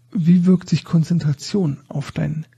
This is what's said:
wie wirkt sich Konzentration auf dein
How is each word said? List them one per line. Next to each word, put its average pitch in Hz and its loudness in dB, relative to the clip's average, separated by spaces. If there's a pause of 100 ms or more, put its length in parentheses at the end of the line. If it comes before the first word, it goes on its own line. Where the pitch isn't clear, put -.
(120)
wie 175 2
wirkt 185 2
sich - -2
Konzentration 160 -2
auf - -8
dein 156 -6 (120)